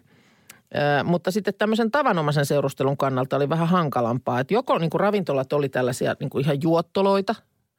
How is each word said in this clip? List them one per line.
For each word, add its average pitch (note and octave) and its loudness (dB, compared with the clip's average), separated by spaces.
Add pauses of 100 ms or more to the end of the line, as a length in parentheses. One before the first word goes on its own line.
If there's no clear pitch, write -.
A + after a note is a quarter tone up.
(1000)
Ö, - 0
mutta F3 0
sitten G3 -2
tämmöisen A3 0
tavanomaisen D#3+ 2
seurustelun C#3 0
kannalta C3 -2
oli C#3 0
vähän E3 0
hankalampaa, B2+ 0
että C3 -2
joko A#3+ 0
niinku E3 -2
ravintolat E3+ 0
oli C#3+ 0
tällaisia B2+ -2
niinku C#3+ -4
ihan C#3+ 0
juottoloita, G3 0 (440)